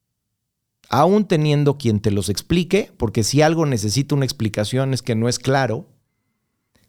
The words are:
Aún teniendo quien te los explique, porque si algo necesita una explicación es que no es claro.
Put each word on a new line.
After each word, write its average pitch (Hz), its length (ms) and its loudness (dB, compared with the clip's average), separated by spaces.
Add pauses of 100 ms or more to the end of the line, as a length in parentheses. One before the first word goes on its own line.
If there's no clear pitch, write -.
(880)
Aún 180 360 2
teniendo 147 520 2
quien 110 220 0
te 104 120 0
los 98 180 -2
explique, 175 680 -2
porque 117 260 -2
si 139 180 2
algo 160 240 2
necesita 127 500 -2
una 139 100 0
explicación 123 680 -2
es 127 80 -4
que 117 140 -2
no 113 140 0
es 123 100 -4
claro. 131 480 -2 (1000)